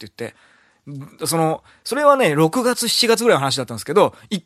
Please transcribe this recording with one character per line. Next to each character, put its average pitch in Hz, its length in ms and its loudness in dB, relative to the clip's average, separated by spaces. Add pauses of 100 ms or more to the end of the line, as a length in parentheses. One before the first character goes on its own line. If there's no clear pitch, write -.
っ 101 40 -18
て - 100 -20
言 113 100 -10
っ - 20 -20
て。 - 60 -20 (880)
そ 156 100 -2
の、 160 280 -2 (180)
そ - 140 -8
れ 294 80 0
は 285 120 6
ね、 190 180 2
六 160 280 2
月、 240 260 -2
七 233 200 0
月 226 160 2
ぐ 233 60 4
ら 180 40 6
い 147 40 4
の - 20 -6
話 135 160 -2
だ 131 80 -4
っ - 20 -12
た 120 80 -12
ん - 20 -10
で - 40 -10
す - 40 -14
け - 80 -6
ど、 165 220 2 (160)
一 196 140 -4